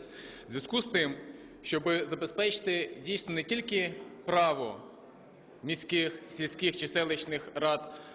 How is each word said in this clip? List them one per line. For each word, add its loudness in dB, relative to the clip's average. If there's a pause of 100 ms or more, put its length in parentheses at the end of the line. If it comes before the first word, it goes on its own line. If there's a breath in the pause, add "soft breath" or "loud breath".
(480 loud breath)
В -12
зв'язку 0
з -4
тим, 2 (480 loud breath)
щоби 2
забезпечити 0
дійсно -2
не 2
тільки 0 (300)
право 4 (840)
міських, 0 (160)
сільських 0
чи -2
селищних 0
рад 2 (220 loud breath)